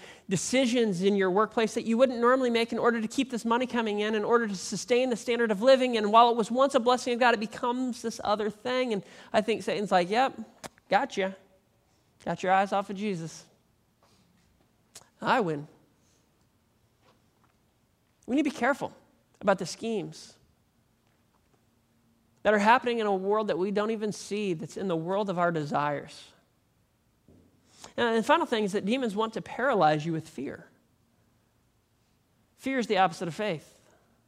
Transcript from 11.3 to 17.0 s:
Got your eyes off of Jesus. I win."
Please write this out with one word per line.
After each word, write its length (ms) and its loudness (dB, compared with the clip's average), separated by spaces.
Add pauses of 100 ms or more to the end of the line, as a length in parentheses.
Got 200 -6
your 100 2
eyes 180 2
off 180 -4
of 60 -8
Jesus. 480 -8 (1800)
I 200 0
win." 260 -4 (2500)